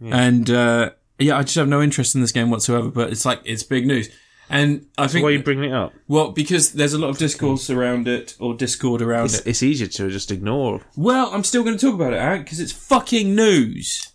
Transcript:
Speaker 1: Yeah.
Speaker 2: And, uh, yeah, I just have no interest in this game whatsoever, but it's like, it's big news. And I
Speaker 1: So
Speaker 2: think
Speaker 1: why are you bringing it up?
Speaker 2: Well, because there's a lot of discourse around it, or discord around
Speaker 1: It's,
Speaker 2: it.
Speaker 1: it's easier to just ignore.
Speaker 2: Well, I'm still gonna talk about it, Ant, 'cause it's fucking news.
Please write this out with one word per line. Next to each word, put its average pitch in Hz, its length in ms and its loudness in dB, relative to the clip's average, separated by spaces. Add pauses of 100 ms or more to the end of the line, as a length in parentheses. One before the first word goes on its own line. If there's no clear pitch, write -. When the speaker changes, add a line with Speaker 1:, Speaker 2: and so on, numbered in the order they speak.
Speaker 1:
Yeah. 117 160 -2
Speaker 2:
And, 123 320 4
uh, 117 400 2 (300)
yeah, 139 180 4
I 139 60 0
just - 120 -4
have 147 140 2
no 143 120 2
interest 143 340 0
in 131 60 2
this 117 120 0
game 117 160 0
whatsoever, 117 400 0
but 117 220 -2
it's 113 140 -6
like, 123 200 0
it's 110 180 -6
big 131 240 -2
news. 123 220 0 (400)
And 147 360 0 (120)
I 139 100 0
Speaker 1:
So 135 60 -2
Speaker 2:
think 170 100 2
Speaker 1:
why 151 60 4
are 143 40 4
you 139 100 0
bringing 139 280 -2
it - 20 -4
up? 104 200 -4 (140)
Speaker 2:
Well, 151 240 2
because 156 420 0
there's 147 200 0
a 151 60 -2
lot 151 100 -2
of 135 80 -4
discourse 139 520 -2
around 123 380 0
it, 120 320 -4
or 120 140 -4
discord 120 480 -2
around 117 240 0
Speaker 1:
It's, 113 140 0
Speaker 2:
it. - 80 -6
Speaker 1:
it's 113 160 0
easier 127 240 0
to 98 240 -4
just 98 200 -8
ignore. 101 500 -2 (140)
Speaker 2:
Well, 240 380 2
I'm 202 100 -2
still 240 200 0
gonna 226 160 -2
talk 254 160 2
about 139 180 -2
it, 92 60 -2
Ant, 147 260 -2
'cause 156 140 -10
it's 160 120 -6
fucking 226 600 0
news. 175 800 2